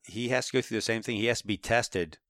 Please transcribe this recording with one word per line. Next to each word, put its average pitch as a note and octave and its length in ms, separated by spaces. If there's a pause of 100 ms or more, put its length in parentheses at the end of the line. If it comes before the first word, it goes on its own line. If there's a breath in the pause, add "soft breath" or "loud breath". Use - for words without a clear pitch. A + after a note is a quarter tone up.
he A#2 240
has B2+ 200
to - 40
go B2+ 80
through A#2 160
the G#2 60
same A2+ 180
thing. A2+ 160
He G#2 80
has A#2 160
to - 60
be G2+ 100
tested F#2 640 (120)